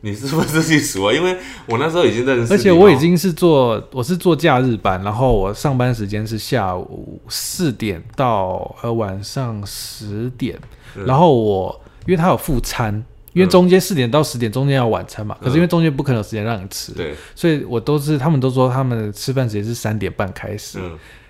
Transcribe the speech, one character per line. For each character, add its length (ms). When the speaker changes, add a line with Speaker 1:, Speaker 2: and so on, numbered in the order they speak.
Speaker 1:
你 120
是 140
愤 180
世 160
嫉 180
俗 220
啊， 100
因 80
为 160
我 120
那 120
时 60
候 100
已 80
经 100
认 120
识 80
你 40
了。 60
Speaker 2:
而 20
且 140
我 180
已 80
经 220
是 140
做， 580
我 100
是 160
做 200
假 240
日 160
班， 260
然 100
后 200
我 200
上 240
班 160
时 140
间 180
是 140
下 380
午 520
四 440
点 280
到， 580
呃， 100
晚 280
上 460
十 720
点， 180
Speaker 1:
嗯。 100
Speaker 2:
然 140
后 180
我， 440
因 60
为 40
他 120
有 80
副 240
餐， 440
因 100
为 60
中 200
间 120
四 160
点 120
到 140
十 160
点 140
中 160
间 80
要 100
晚 220
餐 180
嘛， 140
Speaker 1:
嗯。 40
Speaker 2:
可 60
是 60
因 40
为 60
中 160
间 100
不 120
可 80
能 60
有 40
时 80
间 140
让 180
你 80
吃， 220
Speaker 1:
对。 240
Speaker 2:
所 160
以 140
我 160
都 180
是， 180
他 140
们 80
都 100
说 220
他 140
们 280
吃 200
饭 180
时 40
间 100
是 100
三 240
点 140
半 200
开 240
始。 240
Speaker 1:
嗯。 160